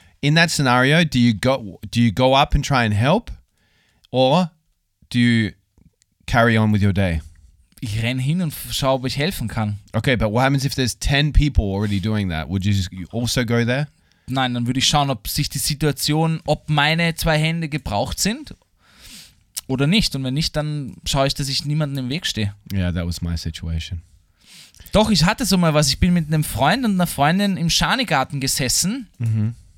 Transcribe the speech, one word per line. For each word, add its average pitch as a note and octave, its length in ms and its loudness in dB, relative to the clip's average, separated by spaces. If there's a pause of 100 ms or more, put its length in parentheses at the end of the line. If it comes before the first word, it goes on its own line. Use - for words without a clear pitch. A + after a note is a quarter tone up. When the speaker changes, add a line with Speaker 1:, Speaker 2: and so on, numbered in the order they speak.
(200)
Speaker 1:
in D3 160 2
that E3 160 4
scenario, C3+ 540 4
do C3 120 -2
you A#2+ 160 6
go, A2+ 460 -2 (100)
do A#2+ 120 0
you A#2 100 4
go B2+ 240 2
up C#3+ 200 4
and C#3+ 100 0
try B2+ 180 2
and G#2+ 100 2
help, C#3 380 0 (800)
or C#3 380 2 (600)
do A#2+ 100 0
you A#2 320 2 (760)
carry A#2 320 4
on G#2+ 160 2
with G2+ 80 2
your G2+ 120 2
day? E2+ 280 0 (600)
Speaker 2:
Ich A2 200 -6
renn B2 180 -2
hin D3+ 220 -2
und E3 120 -2
f-, - 200 -14
schau, C3+ 220 0
ob B2+ 100 -4
ich C3 120 -4
helfen C#3+ 300 -4
kann. G#2 300 -4 (160)
Speaker 1:
Okay, A#2+ 220 2
but G#2+ 160 0
what A#2 120 0
happens C#3 220 2
if C#3 100 -4
there's B2+ 220 -2
ten D3 360 2
people D3 320 4
already G2+ 340 0
doing G#2 300 0
that? D#2+ 200 -4
Would F#2 160 -2
you G#2 60 2
just, F#2+ 200 0
you F#2 200 -12
also A#2+ 340 -2
go A#2+ 180 0
there? C3 240 -2 (400)
Speaker 2:
Nein, B2+ 280 -2
dann A#2+ 100 -2
würde B2+ 140 -2
ich - 80 2
schauen, C#3+ 220 2
ob B2+ 180 -6
sich - 220 -4
die - 100 -8
Situation, D#3 840 -2
ob - 240 -4
meine D#3+ 460 2
zwei D#3+ 220 0
Hände D#3+ 320 -2
gebraucht B2+ 500 -4
sind B3 360 -4 (1120)
oder C3+ 200 0
nicht. G3 280 2
Und C3+ 80 -6
wenn C3 100 -4
nicht, D#3 220 -4
dann D3 400 -6 (100)
schaue C3+ 220 2
ich, C3+ 80 -2
dass C#3 120 -4
ich C3+ 180 -4
niemandem C#3+ 400 -2
im A#2+ 40 -6
Weg D3+ 160 -6
stehe. G2+ 280 -4 (200)
Speaker 1:
Yeah, F2+ 180 0
that F2 160 -2
was F2 140 -6
my E2+ 160 -4
situation. E2 640 -6 (920)
Speaker 2:
Doch, G#3+ 180 4
ich D#3+ 140 4
hatte A3+ 200 0
so F#3 120 2
mal E3 160 4
was. D3+ 160 4
Ich - 100 -2
bin F3+ 140 4
mit E3 140 0
einem D#3 160 0
Freund E3+ 420 0
und G#3+ 80 2
einer F3+ 140 2
Freundin F3+ 500 0
im E3 120 0
Schanigarten D#3 720 0
gesessen. E3+ 680 -2 (120)
Speaker 1:
Mhm. A2 340 0 (240)